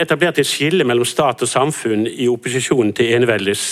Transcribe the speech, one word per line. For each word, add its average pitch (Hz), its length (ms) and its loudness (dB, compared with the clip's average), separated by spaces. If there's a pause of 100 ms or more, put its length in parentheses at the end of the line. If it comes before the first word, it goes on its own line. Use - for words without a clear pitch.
etablerte 160 420 0
et 135 60 0
skille 160 360 0
mellom 120 220 2
stat 127 380 0
og 117 40 -2
samfunn 117 640 0
i 127 160 -4
opposisjonen 123 720 0
til 117 160 2
eneveldets 107 580 0